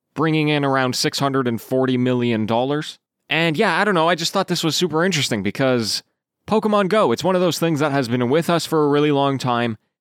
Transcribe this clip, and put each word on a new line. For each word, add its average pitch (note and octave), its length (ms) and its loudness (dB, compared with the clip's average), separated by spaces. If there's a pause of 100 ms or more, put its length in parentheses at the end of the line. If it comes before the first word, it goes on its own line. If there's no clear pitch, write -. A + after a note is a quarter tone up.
(140)
bringing D#3 340 0
in D3 160 0
around C3+ 320 0
six - 240 -2
hundred C3+ 300 0
and A2+ 120 -4
forty C3 360 0
million A#2+ 480 0
dollars. C3 520 -2 (300)
And D#3 300 0
yeah, F#3 200 0
I F#3+ 60 0
don't G#3 100 0
know, E3 140 2
I F3+ 80 2
just D#3+ 160 -4
thought F#3+ 160 -2
this E3+ 160 -4
was D#3+ 100 0
super D#3+ 300 0
interesting C#3 400 -2
because A#2+ 580 0 (460)
Pokémon G#3 400 2
Go, F#3 240 2
it's A#2 140 -2
one F#3 100 2
of F3+ 60 2
those F3 180 0
things E3 220 0
that D3+ 100 0
has C#3 160 0
been A#2+ 220 0
with D#3+ 200 0
us E3+ 160 0
for D#3 200 2
a - 20 2
really D3 240 2
long C#3 260 0
time. A#2+ 400 -2 (240)